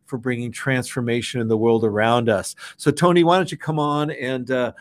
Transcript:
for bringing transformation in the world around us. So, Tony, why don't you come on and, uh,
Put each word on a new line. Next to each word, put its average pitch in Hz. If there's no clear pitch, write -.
for 135
bringing 120
transformation 120
in 110
the 110
world 113
around 113
us. 95
So, 147
Tony, 175
why 170
don't 180
you 147
come 156
on 147
and, 127
uh, 127